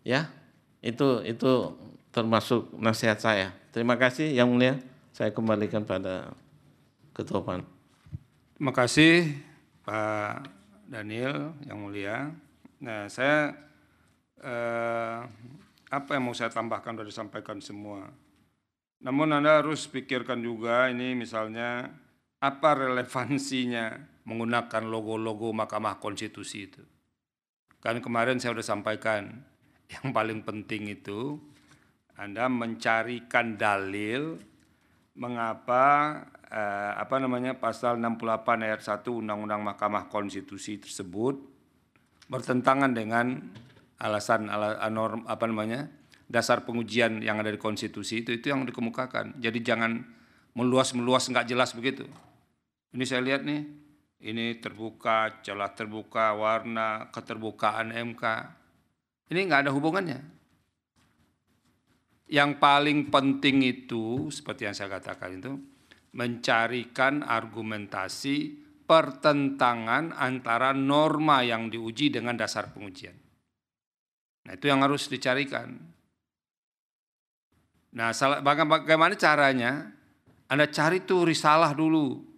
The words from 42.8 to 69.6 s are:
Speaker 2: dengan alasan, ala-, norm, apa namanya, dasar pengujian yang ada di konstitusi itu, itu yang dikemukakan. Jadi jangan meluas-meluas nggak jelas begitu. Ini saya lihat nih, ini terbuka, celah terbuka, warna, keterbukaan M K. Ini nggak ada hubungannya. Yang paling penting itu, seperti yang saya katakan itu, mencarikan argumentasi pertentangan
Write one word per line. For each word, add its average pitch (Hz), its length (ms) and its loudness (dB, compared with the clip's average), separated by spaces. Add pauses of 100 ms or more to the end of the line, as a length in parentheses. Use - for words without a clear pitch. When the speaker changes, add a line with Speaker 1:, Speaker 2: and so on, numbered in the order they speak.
Speaker 2:
dengan 117 480 -2 (560)
alasan, 110 480 0
ala-, 107 320 -2 (160)
norm, 110 320 -4
apa 113 240 -2
namanya, 113 400 -4 (400)
dasar 120 320 2
pengujian 113 560 0
yang 107 240 -2
ada 107 80 -2
di 104 80 -6
konstitusi 107 640 -4
itu, 117 80 -6
itu 120 240 -2
yang 135 80 -2
dikemukakan. 117 800 -6
Jadi 113 160 -2
jangan 113 480 0 (480)
meluas-meluas 127 720 2
nggak 123 240 0
jelas 123 240 0
begitu. 131 320 -4 (880)
Ini 123 80 -4
saya 127 240 0
lihat 139 160 0
nih, 147 240 -4 (560)
ini 117 400 -6
terbuka, 110 800 -2
celah 101 320 -6
terbuka, 110 640 -2
warna, 110 720 -2
keterbukaan 110 800 -4
M 117 240 -8
K. 113 400 -4 (760)
Ini 185 160 -2
nggak 143 160 4
ada 143 80 2
hubungannya. 160 480 -2 (2000)
Yang 143 280 6
paling 147 560 6
penting 139 480 6
itu, 123 680 -2
seperti - 360 -8
yang 101 80 -4
saya 98 160 -8
katakan 92 480 -10
itu, 123 160 -8 (600)
mencarikan 120 1080 0
argumentasi 110 1400 -4 (320)
pertentangan 139 1200 4